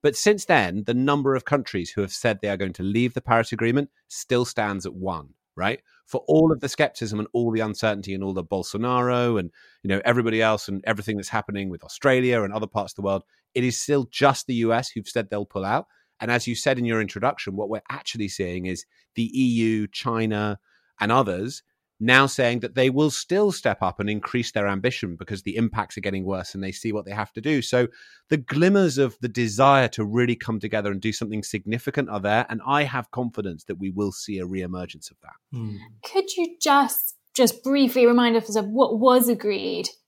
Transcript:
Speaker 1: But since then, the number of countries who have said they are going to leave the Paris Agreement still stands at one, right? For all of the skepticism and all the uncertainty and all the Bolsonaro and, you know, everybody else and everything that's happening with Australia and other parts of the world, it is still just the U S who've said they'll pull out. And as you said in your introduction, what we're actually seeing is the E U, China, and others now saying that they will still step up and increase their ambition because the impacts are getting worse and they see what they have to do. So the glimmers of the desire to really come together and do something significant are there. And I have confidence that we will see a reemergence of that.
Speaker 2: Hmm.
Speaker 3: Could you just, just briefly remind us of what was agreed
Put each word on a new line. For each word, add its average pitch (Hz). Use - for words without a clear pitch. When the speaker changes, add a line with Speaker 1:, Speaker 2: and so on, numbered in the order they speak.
Speaker 1:
But 147
since 208
then, 104
the 120
number 135
of 127
countries 107
who 104
have 98
said 107
they 104
are 98
going 92
to 90
leave 117
the 127
Paris 117
Agreement 120
still -
stands 101
at 90
one, 90
right? 104
For -
all 160
of 135
the 143
skepticism 113
and 107
all 117
the 110
uncertainty 104
and 95
all 98
the 92
Bolsonaro 120
and, 87
you 101
know, 98
everybody 117
else 110
and 98
everything 107
that's 101
happening 101
with 85
Australia 127
and 98
other 107
parts 98
of -
the 98
world, 98
it 123
is 123
still 143
just 139
the 127
U 113
S 123
who've -
said 110
they'll 104
pull 98
out. 113
And 113
as 120
you 117
said 131
in 120
your 113
introduction, 104
what 101
we're 110
actually 107
seeing 90
is 90
the 117
E 131
U, 113
China, 107
and 104
others 110
now 127
saying 123
that -
they 131
will 143
still 196
step -
up 92
and 104
increase 107
their 101
ambition 98
because 98
the 101
impacts 113
are 101
getting 95
worse 92
and 95
they 95
see 110
what 104
they 98
have 104
to 113
do. 143
So 123
the 156
glimmers 165
of 135
the 123
desire 123
to 110
really 120
come 113
together 104
and 98
do 110
something 107
significant 120
are 101
there. 107
And 113
I 143
have 127
confidence 107
that 90
we 98
will 98
see 101
a 90
reemergence 90
of -
that. -
Speaker 2:
Hmm. 107
Speaker 3:
Could 392
you 339
just, -
just -
briefly 262
remind 240
us 220
of 208
what 220
was 247
agreed 196